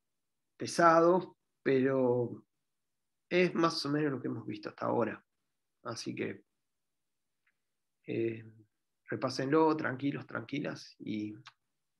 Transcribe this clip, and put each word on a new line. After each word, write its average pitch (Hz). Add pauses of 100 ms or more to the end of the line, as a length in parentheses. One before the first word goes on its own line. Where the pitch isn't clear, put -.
(580)
pesado, 170 (260)
pero 127 (840)
es 180
más 165
o 143
menos 147
lo 131
que 131
hemos 120
visto -
hasta -
ahora. 117 (600)
Así 120
que, 110 (1600)
eh, 113 (600)
repásenlo, 139
tranquilos, 131
tranquilas, -
y... 107 (640)